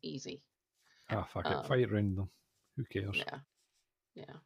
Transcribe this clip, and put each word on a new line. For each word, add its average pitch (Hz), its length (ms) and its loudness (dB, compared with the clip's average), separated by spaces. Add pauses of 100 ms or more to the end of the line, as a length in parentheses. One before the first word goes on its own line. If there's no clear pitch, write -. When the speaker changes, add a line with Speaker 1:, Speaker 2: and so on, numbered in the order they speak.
Speaker 1:
easy. 160 400 -8 (680)
Speaker 2:
Ah, 107 140 2
fuck - 240 -4
it, 78 60 4
Speaker 1:
Um, 71 120 0
Speaker 2:
fight 123 260 4
round 101 280 4
them. 95 120 -2 (460)
Who 127 80 -2
cares? 101 320 -2
Speaker 1:
Yeah. - 220 -4 (760)
Yeah. - 320 -14